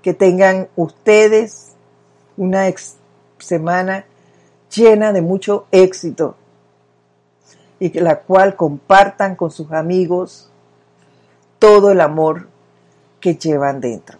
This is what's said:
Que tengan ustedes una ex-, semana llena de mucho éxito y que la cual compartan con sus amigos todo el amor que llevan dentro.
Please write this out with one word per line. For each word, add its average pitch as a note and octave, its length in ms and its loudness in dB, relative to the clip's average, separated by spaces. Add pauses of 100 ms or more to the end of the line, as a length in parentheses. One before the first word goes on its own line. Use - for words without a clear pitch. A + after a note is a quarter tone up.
Que F3+ 120 -4
tengan F#3+ 600 0
ustedes G#3+ 960 0 (640)
una F#3+ 320 -4
ex-, - 300 -12 (400)
semana F3+ 640 -6 (680)
llena G#3+ 420 2
de F#3 100 -2
mucho G3 500 -4
éxito F#3 640 0 (1400)
y F3+ 120 -4
que E3 100 -8
la E3 200 0
cual F#3+ 360 0
compartan F#3+ 800 0
con E3 140 -6
sus D#3 220 -16
amigos F3 800 -6 (1080)
todo G#3 320 6
el F#3 100 2
amor D#3 480 -2 (720)
que E3+ 160 -2
llevan C#3 440 -4
dentro. A#2+ 400 -10